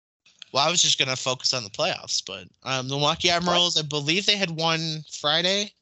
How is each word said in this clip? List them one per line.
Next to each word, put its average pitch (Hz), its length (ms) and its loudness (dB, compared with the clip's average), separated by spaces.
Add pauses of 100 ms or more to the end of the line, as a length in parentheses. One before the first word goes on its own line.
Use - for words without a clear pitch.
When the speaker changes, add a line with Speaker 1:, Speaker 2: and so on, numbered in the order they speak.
(520)
Speaker 1:
Well, 139 140 4
I 165 40 4
was 175 120 2
just - 160 2
gonna 165 160 0
focus - 400 -2
on 123 80 -4
the 98 80 -12
playoffs, - 560 -4
but, 95 220 -12 (160)
um, 131 240 -2
the 139 80 -4
Milwaukee 160 340 4
Admirals, 175 460 2
Speaker 2:
What? 160 80 0
Speaker 1:
I 147 40 -8
believe 151 380 0
they 208 100 4
had 190 140 0
won 160 580 -2
Friday. 180 720 0